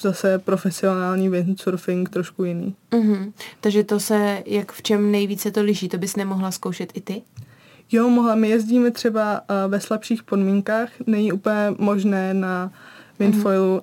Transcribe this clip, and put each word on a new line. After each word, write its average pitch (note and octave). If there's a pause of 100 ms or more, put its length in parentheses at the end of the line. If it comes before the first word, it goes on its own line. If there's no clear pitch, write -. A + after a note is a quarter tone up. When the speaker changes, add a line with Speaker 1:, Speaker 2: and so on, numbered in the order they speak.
Speaker 1:
zase F#3+
profesionální F#3+
windsurfing F3+
trošku F3+
jiný. F3+ (200)
Speaker 2:
Mhm. G#3 (280)
Takže G#3
to G#3
se, G3+
jak G3+
v -
čem G#3
nejvíce G3+
to G#3
liší? G3+
To F#3
bys F#3+
nemohla F#3+
zkoušet F3+
i F#3+
ty? G3 (720)
Speaker 1:
Jo, A#3
mohla. A#3
My A3
jezdíme A#3
třeba, A3
eh, G3
ve G3
slabších A3
podmínkách. G3+ (180)
Není G#3+
úplně G#3
možné G3
na F#3 (460)
windfoilu G3+
Speaker 2:
Mhm. F#3